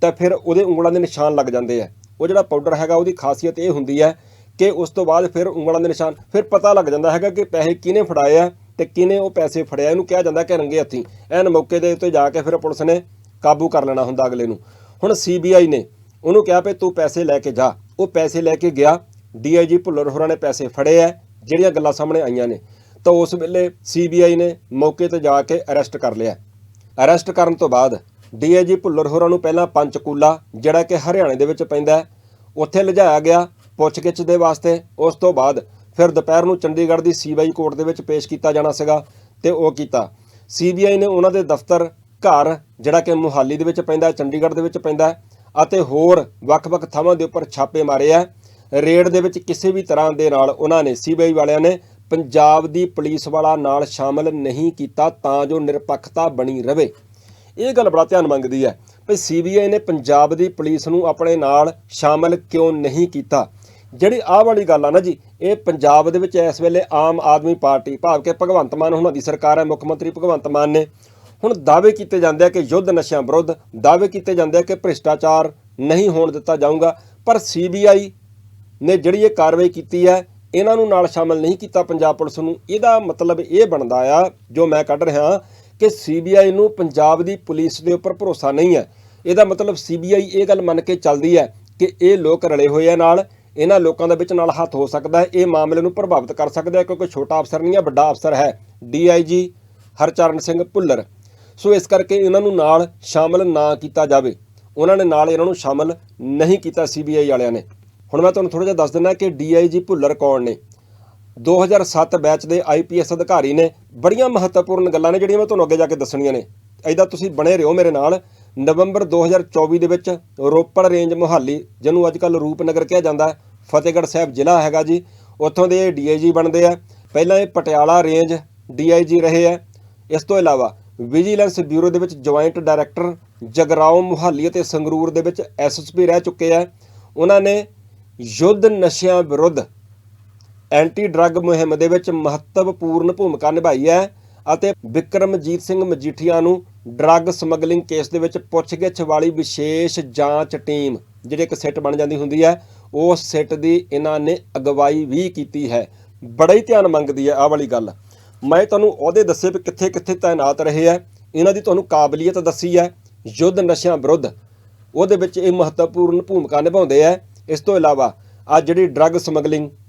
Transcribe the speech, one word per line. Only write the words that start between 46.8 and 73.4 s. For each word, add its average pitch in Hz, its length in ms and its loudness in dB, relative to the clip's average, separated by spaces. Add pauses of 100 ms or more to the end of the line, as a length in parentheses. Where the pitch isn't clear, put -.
ਥਾਵਾਂ 165 300 0
ਦੇ 165 80 -2
ਉੱਪਰ 151 220 -6
ਛਾਪੇ 143 380 -4
ਮਾਰੇ 143 300 2
ਆ। 175 140 2 (460)
ਰੇਡ 165 360 4
ਦੇ 180 120 2
ਵਿੱਚ 180 160 -4
ਕਿਸੇ 180 340 -4
ਵੀ 185 100 -4
ਤਰ੍ਹਾਂ 156 300 0
ਦੇ 151 180 0
ਨਾਲ 135 200 2
ਉਹਨਾਂ 151 340 0
ਨੇ, 131 120 -2
ਸੀ 151 180 -6
ਬੀ 165 100 0
ਆਈ 165 100 2
ਵਾਲਿਆਂ 151 260 0
ਨੇ 175 200 2 (300)
ਪੰਜਾਬ 156 580 2
ਦੀ 170 180 -2
ਪੁਲਿਸ 156 420 -6
ਵਾਲਾ 156 280 0
ਨਾਲ 143 300 -2
ਸ਼ਾਮਲ 147 480 -4
ਨਹੀਂ 143 380 -4
ਕੀਤਾ 151 380 -4
ਤਾਂ 143 360 -2
ਜੋ 156 140 -4
ਨਿਰਪੱਖਤਾ 147 680 -4
ਬਣੀ 131 360 -4
ਰਵੇ। 143 300 -2 (640)
ਇਹ 247 160 -4
ਗੱਲ 208 160 2
ਬੜਾ 160 160 2
ਧਿਆਨ 180 220 0
ਮੰਗਦੀ 135 380 -2
ਹੈ 107 140 -4 (300)
ਵੀ 208 60 0
ਸੀ 165 260 -4
ਬੀ 185 160 -2
ਆਈ 202 100 4
ਨੇ 208 120 0
ਪੰਜਾਬ 147 560 2
ਦੀ 175 120 0
ਪੁਲਿਸ 160 400 -6
ਨੂੰ 170 200 0
ਆਪਣੇ 165 280 0
ਨਾਲ 151 380 2 (160)
ਸ਼ਾਮਲ 156 460 0
ਕਿਉਂ 165 380 0
ਨਹੀਂ 147 340 -2
ਕੀਤਾ? 143 440 -4 (420)
ਜਿਹੜੀ 202 320 0
ਆਹ 196 180 4
ਵਾਲੀ 220 200 2
ਗੱਲ 156 220 2
ਆ 147 60 0
ਨਾ 175 80 0
ਜੀ, 180 180 -2 (240)
ਇਹ 196 140 -2
ਪੰਜਾਬ 156 540 2
ਦੇ 175 100 0
ਵਿੱਚ 180 160 -4
ਇਸ 165 260 0
ਵੇਲੇ 170 200 2 (120)
ਆਮ 160 260 0
ਆਦਮੀ 151 360 2
ਪਾਰਟੀ, 139 420 -2
ਭਾਵ 160 240 0
ਕਿ 165 200 -2
ਭਗਵੰਤ 175 340 0
ਮਾਨ 160 180 -2
ਉਹਨਾਂ 165 180 0
ਦੀ 139 100 -8
ਸਰਕਾਰ 151 380 0
ਹੈ, 160 40 2
ਮੁੱਖ 156 220 -6
ਮੰਤਰੀ 160 240 -6
ਭਗਵੰਤ 160 380 -4
ਮਾਨ 147 220 0
ਨੇ 156 180 0 (560)
ਹੁਣ 233 100 -2
ਦਾਅਵੇ 170 380 4
ਕੀਤੇ 202 280 -4
ਜਾਂਦੇ 165 260 4
ਆ 180 40 4
ਕਿ 180 100 -2
ਯੁੱਧ 170 300 -2
ਨਸ਼ਿਆਂ 160 320 0
ਵਿਰੁੱਧ, 151 300 0 (300)